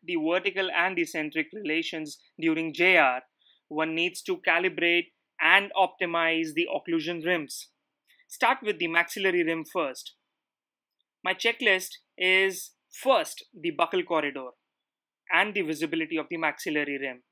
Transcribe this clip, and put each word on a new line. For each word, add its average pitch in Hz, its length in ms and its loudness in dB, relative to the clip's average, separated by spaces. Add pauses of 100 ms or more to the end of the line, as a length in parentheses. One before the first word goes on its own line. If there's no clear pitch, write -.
the 175 100 -4
vertical 180 560 0
and 175 260 0
eccentric 156 540 -4
relations 160 680 -6 (220)
during 160 340 0
J 180 220 4
R, 127 280 4 (440)
one 160 260 -2
needs 175 280 -4
to 180 260 -4
calibrate 170 600 2 (340)
and 196 360 6
optimize 165 760 0
the 170 180 0
occlusion 165 520 -4
rims. 165 460 -4 (580)
Start 254 340 2
with 202 160 -2
the 170 80 0
maxillary 175 560 2
rim 160 220 -2
first. 143 480 -6 (1120)
My 190 80 0
checklist 208 640 0 (200)
is 185 540 2 (180)
first - 540 0 (100)
the 165 240 -4
buccal 170 280 0
corridor 139 460 -2 (800)
and 190 260 2
the 196 80 0
visibility 160 520 -4
of 151 140 -4
the 170 80 -8
maxillary 147 600 -2
rim. 131 340 -8